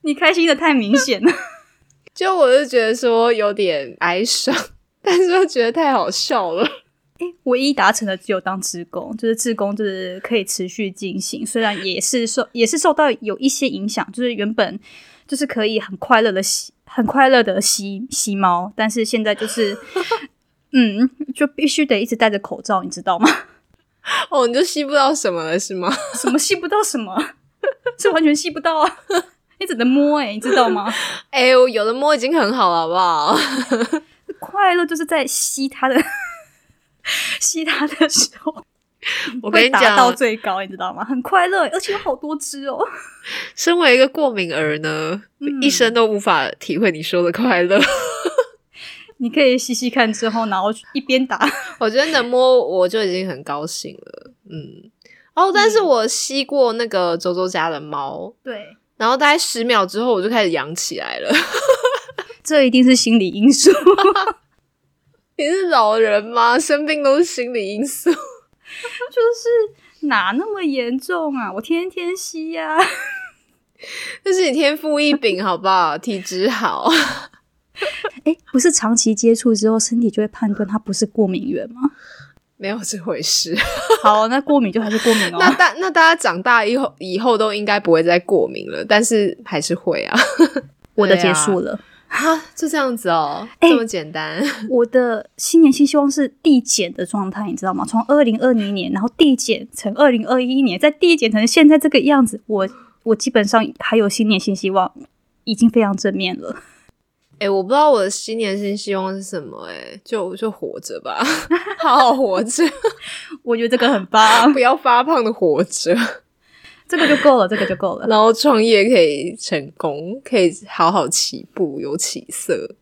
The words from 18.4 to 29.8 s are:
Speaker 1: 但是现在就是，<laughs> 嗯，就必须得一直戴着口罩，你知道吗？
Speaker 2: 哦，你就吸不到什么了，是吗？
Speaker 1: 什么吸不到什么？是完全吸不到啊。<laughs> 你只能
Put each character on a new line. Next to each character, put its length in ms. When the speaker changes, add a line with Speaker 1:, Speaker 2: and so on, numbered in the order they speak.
Speaker 1:
但 160
是 140
现 180
在 120
就 120
是， 300
<laughs> 480
嗯， 380
就 120
必 220
须 160
得 160
一 60
直 100
戴 140
着 80
口 240
罩， 200
你 60
知 140
道 160
吗？ 100
Speaker 2:
哦， 160
你 80
就 80
吸 200
不 120
到 200
什 160
么 140
了， 140
是 160
吗？ 200
Speaker 1:
什 160
么 80
吸 180
不 100
到 160
什 140
么？ 180
是 100
完 140
全 120
吸 160
不 80
到 200
啊。 200
<laughs> 180
你 60
只 120
能 100